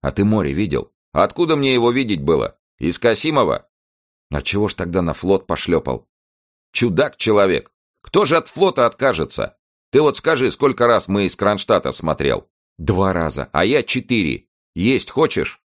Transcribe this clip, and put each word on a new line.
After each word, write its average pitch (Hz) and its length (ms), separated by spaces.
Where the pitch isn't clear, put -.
А 69 100
ты 101 140
море 101 280
видел?» 76 380
«Откуда 156 420
мне 139 180
его 120 180
видеть 113 300
было? 69 360
Из 85 220
Касимова». 120 680
«А 73 120
чего 101 260
ж 92 60
тогда 90 280
на 82 120
флот - 340
пошлёпал?» 78 600
«Чудак 120 460
человек! 101 540
Кто - 240
же 151 120
от 156 100
флота 160 380
откажется? 90 720
Ты 139 100
вот 147 160
скажи, 131 340
сколько 127 360
раз 110 200
мы 98 180
из 87 100
Кронштадта 101 560
смотрел?» 71 580
«Два 95 360
раза, 80 380
а 82 140
я 131 180
четыре. 104 640
Есть 117 380
хочешь?» - 580